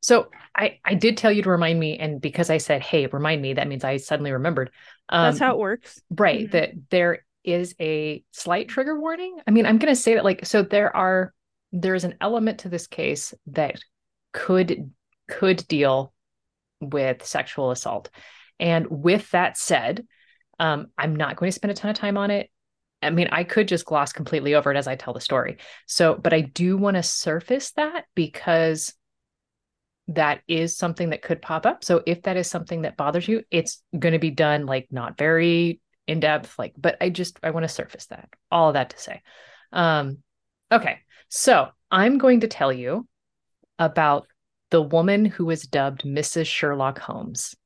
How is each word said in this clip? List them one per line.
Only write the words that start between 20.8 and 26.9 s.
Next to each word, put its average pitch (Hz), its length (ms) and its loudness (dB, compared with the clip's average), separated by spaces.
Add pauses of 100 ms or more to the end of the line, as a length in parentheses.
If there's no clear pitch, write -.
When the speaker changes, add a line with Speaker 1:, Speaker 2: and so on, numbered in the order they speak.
Speaker 1:
I'm 156 200 -2
not 151 200 -4
going 180 120 -2
to 190 60 -4
spend 202 180 -4
a - 20 -4
ton 208 160 -6
of 208 80 -4
time 202 180 -2
on 202 140 -2
it. 202 180 -4 (540)
I 147 80 0
mean, 170 200 2
I 175 140 -4
could 208 240 0
just 170 160 -2
gloss 143 300 -2
completely 147 400 -4
over 143 160 2
it 139 80 0
as 135 80 -4
I 131 100 -6
tell 131 160 -12
the 110 80 -10
story. - 380 -4 (280)
So, 160 280 2
but - 180 0
I 160 80 4
do 175 380 0
wanna 196 240 0